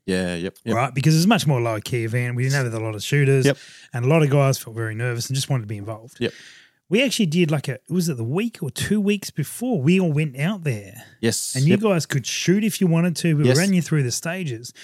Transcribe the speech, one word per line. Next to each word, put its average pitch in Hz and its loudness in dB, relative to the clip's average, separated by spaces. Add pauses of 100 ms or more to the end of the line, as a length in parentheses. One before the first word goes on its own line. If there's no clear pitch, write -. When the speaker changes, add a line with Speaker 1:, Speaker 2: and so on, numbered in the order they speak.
Speaker 1:
Yeah, 92 -2
yep, 87 -6
yep. 113 -2
Speaker 2:
Right? 127 0
Because 156 4
it's 170 4
much 220 4
more 135 2
lower 113 -2
key 117 -4
event. 123 -2
We 123 -2
didn't 135 0
have 127 -2
a 113 -6
lot 110 -6
of 101 -10
shooters. 135 2
Speaker 1:
Yep. 139 4 (360)
Speaker 2:
And 120 -4
a - 2
lot 156 4
of 143 2
guys 139 4
felt 113 -14
very 110 -6
nervous 117 -4
and 131 -4
just 135 -4
wanted 131 0
to 101 -12
be 107 -8
involved. 110 -14
Speaker 1:
Yep. 117 -2 (560)
Speaker 2:
We 226 4
actually 226 0
did, 160 2
like, 147 -2
a, 127 -6 (100)
was 170 -2
it 135 -6
the 117 -4
week 180 -4
or 135 -6
two - -2
weeks 202 0
before, 226 -4
we 170 4
all 175 2
went 143 -2
out 180 -2
there. 104 -6 (180)
Speaker 1:
Yes. - 0
Speaker 2:
And 131 2
you 165 6
Speaker 1:
Yep. 208 2
Speaker 2:
guys 196 2
could 131 -2
shoot 202 0
if 202 -2
you 190 4
wanted 165 2
to. 160 2
We 147 4
Speaker 1:
Yes. 127 4
Speaker 2:
ran 196 2
you 180 4
through 151 0
the 120 -2
stages. 147 -8 (100)